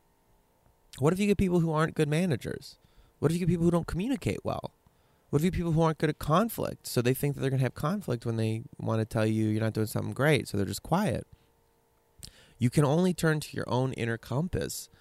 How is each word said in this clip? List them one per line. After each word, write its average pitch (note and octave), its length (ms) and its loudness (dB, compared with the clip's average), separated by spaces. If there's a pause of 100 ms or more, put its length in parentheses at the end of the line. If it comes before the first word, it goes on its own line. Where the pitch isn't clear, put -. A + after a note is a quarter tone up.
(1000)
What D3 120 2
if F#3 60 -2
you G#3 80 0
get G3+ 100 4
people F3+ 240 2
who E3 100 2
aren't D#3 240 0
good D#3 140 0
managers? D#3 680 -2 (400)
What D3 120 2
if E3 40 0
you F3 60 -2
get F3+ 80 0
people E3+ 160 2
who E3+ 60 4
don't E3+ 160 0
communicate F#3+ 560 -2
well? - 300 -6 (560)
What C#3+ 120 2
if D#3 40 2
you F#3 60 2
get D#3 60 -2
people E3+ 160 0
who D#3 100 4
aren't D#3+ 160 2
good D#3 120 0
at - 80 -6
conflict, - 680 0
so - 160 0
they B2 120 4
think C#3+ 200 -2
that C3+ 80 -8
they're C3+ 80 0
gonna C3 120 2
have B2+ 120 0
conflict D3+ 500 -4
when A#2 120 -2
they A2 260 0 (160)
wanna A2 260 0
tell A2 220 0
you A2 220 2
you're G#2+ 140 2
not A2 120 0
doing A2 120 0
something G#2+ 280 -4
great, C#3 340 2
so - 80 -4
they're G2+ 80 0
just F#2+ 180 -6
quiet? E3 440 0 (1300)
You A#2+ 120 2
can D3+ 160 4
only F3 260 2
turn D#3+ 280 0
to - 160 -10
your - 120 -6
own B2+ 260 0
inner A#2 240 -2
compass - 720 -4 (120)